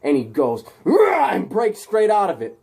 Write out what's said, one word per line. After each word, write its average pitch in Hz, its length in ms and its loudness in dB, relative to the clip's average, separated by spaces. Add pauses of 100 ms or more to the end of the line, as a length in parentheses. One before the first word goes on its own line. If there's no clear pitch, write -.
and 143 140 0
he 127 80 0
goes, 117 400 -2 (200)
Argh! 339 480 2
and 190 160 -4
breaks 220 320 -2
straight 214 300 0
out 208 200 2
of 151 120 -6
it. 113 200 -10